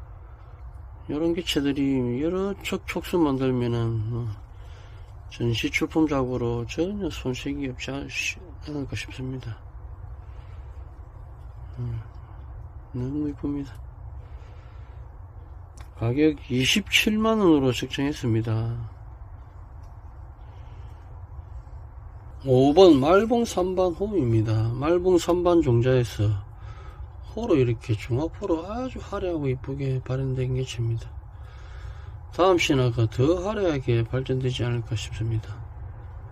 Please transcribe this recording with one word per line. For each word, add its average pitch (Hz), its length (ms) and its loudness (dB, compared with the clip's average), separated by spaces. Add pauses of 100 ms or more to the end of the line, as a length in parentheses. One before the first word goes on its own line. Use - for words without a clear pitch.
(1120)
요런 165 240 2
개체들이 139 880 2
여러 190 400 0
촉, - 240 -4
촉수 180 320 0
만들면은, 120 920 2
어, 120 160 -2 (1000)
전시 120 400 0
출품작으로 127 960 2
전혀 185 460 -2
손색이 139 580 -4
없지 127 220 -8
않-, 139 160 -6 (600)
않을까 143 280 -6
싶습니다. 127 600 -8 (2250)
음, 117 240 -4 (920)
너무 139 360 -2
이쁩니다. 143 420 -4 (2250)
가격 143 520 2
이십칠만 214 880 4
원으로 151 340 8
책정했습니다. 117 1200 0 (3500)
오 135 280 8
번 170 240 12
말봉 220 460 6
삼 185 300 0
반 185 180 4
홈입니다. 113 800 2
말봉 175 440 4
삼 175 260 2
반 175 200 6
종자에서 117 840 4 (880)
호로 226 200 2
이렇게 120 400 2
중화포로 165 760 -2
아주 247 300 -6
화려하고 180 460 -2
이쁘게 131 560 -2
발현된 131 500 -2
개체입니다. 117 560 -2 (1200)
다음 180 260 6
신화가 123 480 4
더 156 340 4
화려하게 165 600 2
발전되지 127 600 0
않을까 120 320 -2
싶습니다. 113 600 -2 (760)